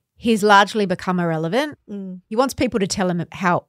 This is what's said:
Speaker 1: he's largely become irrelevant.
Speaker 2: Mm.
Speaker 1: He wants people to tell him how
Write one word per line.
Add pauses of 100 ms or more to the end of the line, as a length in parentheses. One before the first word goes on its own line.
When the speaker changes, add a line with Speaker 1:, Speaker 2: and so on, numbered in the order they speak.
(180)
Speaker 1:
he's
largely
become
irrelevant. (100)
Speaker 2:
Mm.
Speaker 1:
He
wants
people
to
tell
him
how